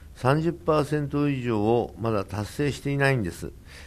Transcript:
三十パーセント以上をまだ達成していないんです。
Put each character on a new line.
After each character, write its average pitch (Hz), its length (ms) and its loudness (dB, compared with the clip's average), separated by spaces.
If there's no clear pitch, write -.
三 147 280 2
十 170 100 0
パ 156 280 2
ー 139 40 0
セ 151 140 -2
ン 143 100 -4
ト 147 200 0
以 131 120 -2
上 113 220 2
を 113 360 2
ま 113 120 -2
だ 98 120 0
達 101 280 -6
成 143 200 0
し - 80 -8
て 143 140 -4
い 139 40 0
な 139 120 4
い 135 80 4
ん 110 60 0
で 87 80 -2
す。 - 200 -12